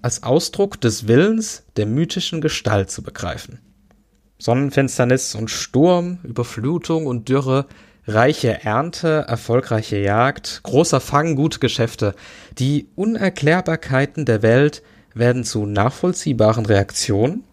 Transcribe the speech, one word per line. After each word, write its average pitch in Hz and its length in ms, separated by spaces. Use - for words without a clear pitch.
als - 200
Ausdruck 175 580
des 110 280
Willens 208 560
der 104 100
mythischen 160 540
Gestalt 104 500
zu - 120
begreifen. - 580
Sonnenfinsternis 131 960
und 110 160
Sturm, 175 760
Überflutung 143 800
und 123 220
Dürre, 135 380
reiche 113 580
Ernte, 156 640
erfolgreiche 117 720
Jagd, 107 680
großer 135 360
Fang, 151 360
gute 151 240
Geschäfte. 113 560
Die 139 380
Unerklärbarkeiten 165 1300
der 110 180
Welt 131 400
werden 120 300
zu 107 200
nachvollziehbaren 113 1000
Reaktionen 110 880